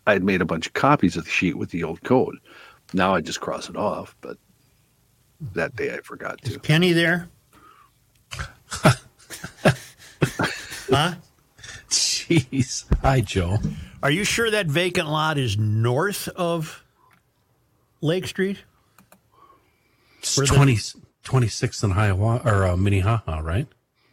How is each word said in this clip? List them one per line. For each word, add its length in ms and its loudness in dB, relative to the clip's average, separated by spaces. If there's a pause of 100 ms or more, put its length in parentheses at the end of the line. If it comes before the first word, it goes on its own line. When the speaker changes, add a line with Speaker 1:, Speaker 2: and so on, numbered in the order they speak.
Speaker 1:
I 60 6
had 100 0
made 180 2
a 40 0
bunch 220 -4
of 60 -14
copies 440 2
of 80 -8
the 60 -12
sheet 260 0
with 120 -8
the 140 -6
old 200 -8
code. 320 2 (580)
Now 220 2
I 60 0
just 200 -8
cross 280 -8
it 80 -14
off, 440 -6
but 160 -14 (1160)
that 220 -4
day 180 -4
I 80 -10
forgot 420 -12
Speaker 2:
Is 100 -6
Speaker 1:
to. 60 -12
Speaker 2:
Kenny 340 2
there? 360 0 (1040)
<laughs> 680 0 (1900)
Huh? 260 2 (720)
Speaker 3:
Jeez. 960 0 (160)
Hi, 200 4
Joe. 360 0 (460)
Speaker 2:
Are 80 2
you 120 0
sure 280 0
that 160 0
vacant 400 0
lot 320 0
is 180 0
north 800 0
of 480 -4 (1160)
Lake 280 -2
Street? 320 -4 (1600)
Speaker 3:
It's 180 -4
Speaker 2:
Where 80 2
the 80 4
Speaker 3:
twenty, 240 8 (460)
twenty-sixth 600 0
and 100 2
Hiawatha, 540 2
or, 180 4
uh, 120 2
Minnehaha, 600 2
right? 280 -2 (460)